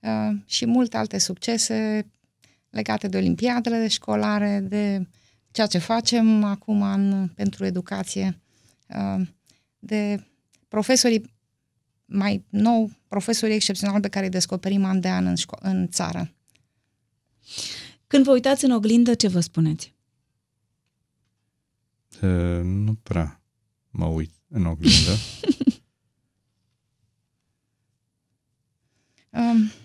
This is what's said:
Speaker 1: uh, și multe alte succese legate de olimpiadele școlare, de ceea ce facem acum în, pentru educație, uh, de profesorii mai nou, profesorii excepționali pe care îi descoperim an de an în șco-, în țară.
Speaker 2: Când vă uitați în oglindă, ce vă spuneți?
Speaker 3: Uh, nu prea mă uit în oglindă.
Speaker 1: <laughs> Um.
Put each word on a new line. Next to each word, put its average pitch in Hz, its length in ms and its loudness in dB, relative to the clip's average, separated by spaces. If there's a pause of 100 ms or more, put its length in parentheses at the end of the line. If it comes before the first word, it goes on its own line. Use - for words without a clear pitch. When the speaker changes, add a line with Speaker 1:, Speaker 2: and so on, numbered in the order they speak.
Speaker 1:
uh, 214 300 -2 (140)
și - 220 -4
multe 240 300 2
alte 214 220 -4
succese 214 880 -2 (640)
legate 214 380 -4
de 190 80 -4
olimpiadele 226 720 0
școlare, 208 720 -2
de 196 460 -2 (440)
ceea 214 160 0
ce 185 120 0
facem 220 680 2
acum 202 380 -2
în, 196 460 0
pentru 196 360 -4
educație, 190 760 -4 (480)
uh, - 380 -4 (520)
de 208 480 -4 (420)
profesorii 226 640 2 (720)
mai 196 440 -4
nou, 220 420 2 (180)
profesorii 214 460 -2
excepționali 202 480 -2
pe 202 60 -4
care 196 160 -4
îi 185 60 -4
descoperim 190 540 -2
an 190 160 0
de 180 80 -2
an 185 180 0
în 180 100 0
șco-, - 240 -6
în 185 280 -2
țară. 175 440 -6 (1700)
Speaker 2:
Când 277 180 6
vă 277 80 2
uitați 262 320 2
în 262 60 4
oglindă, 233 440 4
ce 220 140 0
vă 180 120 2
spuneți? 160 540 -2 (2250)
Speaker 3:
Uh, 87 400 2
nu 101 400 0
prea 82 400 -4 (480)
mă 82 160 -4
uit 80 260 -2 (160)
în 104 180 -2
oglindă. 85 500 2
Speaker 1:
<laughs> - 640 -4 (3500)
Um. 233 360 4 (140)